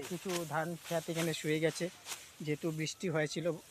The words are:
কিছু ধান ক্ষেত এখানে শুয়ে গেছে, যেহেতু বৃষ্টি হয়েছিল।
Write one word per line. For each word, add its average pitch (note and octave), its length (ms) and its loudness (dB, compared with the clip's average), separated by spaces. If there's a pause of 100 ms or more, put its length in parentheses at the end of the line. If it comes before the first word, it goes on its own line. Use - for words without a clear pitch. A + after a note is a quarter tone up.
কিছু F3 400 0
ধান D#3+ 260 2
ক্ষেত E3 340 -2
এখানে E3 240 2
শুয়ে D#3 260 2
গেছে, D#3+ 300 2 (520)
যেহেতু D3+ 300 0
বৃষ্টি D#3 380 -2
হয়েছিল। D#3 420 2 (200)